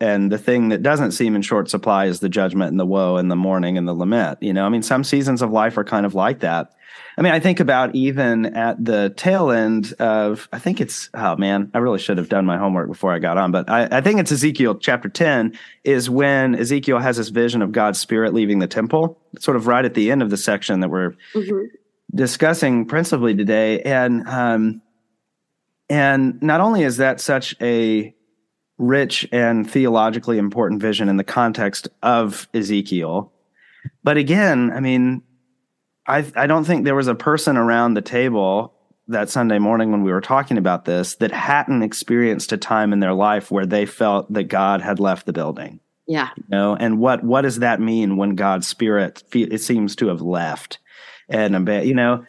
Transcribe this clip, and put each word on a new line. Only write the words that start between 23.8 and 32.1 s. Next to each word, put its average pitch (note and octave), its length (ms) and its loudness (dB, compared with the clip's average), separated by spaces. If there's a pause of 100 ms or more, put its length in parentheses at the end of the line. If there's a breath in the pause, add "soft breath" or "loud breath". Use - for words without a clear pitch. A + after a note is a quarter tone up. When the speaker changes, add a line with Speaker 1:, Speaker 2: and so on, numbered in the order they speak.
Speaker 1:
And, B2+ 460 0
um, A2+ 540 0 (1080)
and C3+ 520 2
not D#3 200 2
only G#3 220 2
is B2 140 0
that C3+ 240 2
such C3 400 -2
a A2+ 520 0 (640)
rich C3 540 0
and A#2 380 2
theologically A2+ 680 2
important G2+ 440 0
vision G#2+ 280 0
in G2 80 2
the G2 60 0
context A2+ 640 -2 (160)
of A#2 500 0